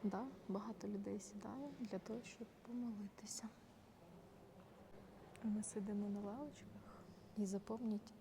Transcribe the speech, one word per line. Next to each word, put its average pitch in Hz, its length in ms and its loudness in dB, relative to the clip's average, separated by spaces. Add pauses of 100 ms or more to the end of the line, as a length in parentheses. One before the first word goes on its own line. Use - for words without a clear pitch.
Да, 202 220 4 (220)
багато 208 400 0
людей 202 320 2
сідає 214 500 -4 (100)
для 208 200 2
того, 220 240 -2
щоб - 240 -6 (200)
помолитися. 220 840 0 (1900)
Ми 214 200 8
сидимо 208 460 4
на 202 100 4
лавочках - 840 -4 (340)
і 208 80 8
запомніть 214 760 4